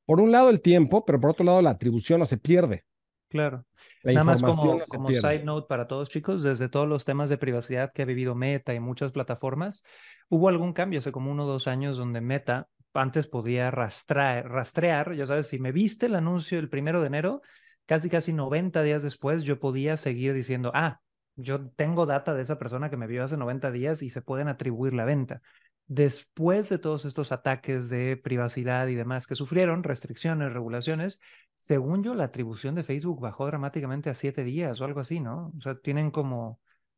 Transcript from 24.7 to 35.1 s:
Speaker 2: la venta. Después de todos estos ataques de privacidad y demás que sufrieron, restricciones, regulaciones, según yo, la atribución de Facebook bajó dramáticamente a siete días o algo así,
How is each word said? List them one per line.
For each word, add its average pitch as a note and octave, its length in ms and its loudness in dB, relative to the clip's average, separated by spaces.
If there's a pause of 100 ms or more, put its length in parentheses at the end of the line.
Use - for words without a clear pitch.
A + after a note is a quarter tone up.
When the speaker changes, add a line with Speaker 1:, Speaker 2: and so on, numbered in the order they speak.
Speaker 2:
la A#2+ 100 0
venta. C3+ 380 -2 (460)
Después D#3+ 840 0
de F3+ 100 -2
todos D3+ 240 -4
estos C#3+ 300 -6
ataques B2+ 560 -4
de B2+ 260 -2
privacidad B2+ 720 -2
y B2+ 80 -2
demás B2 320 -6
que C3+ 80 -8
sufrieron, E3+ 480 0
restricciones, C#3+ 720 -4
regulaciones, B2 640 -6 (380)
según D3+ 440 0
yo, A#3+ 140 -4
la F3+ 80 -2
atribución B2 520 -6
de F3 80 -4
Facebook D3 360 -6
bajó B2 260 -6
dramáticamente C#3+ 640 -6
a B2+ 60 -6
siete C#3 300 -6
días C3 340 -4
o C3 60 -6
algo C#3+ 160 -6
así, D#3+ 180 -6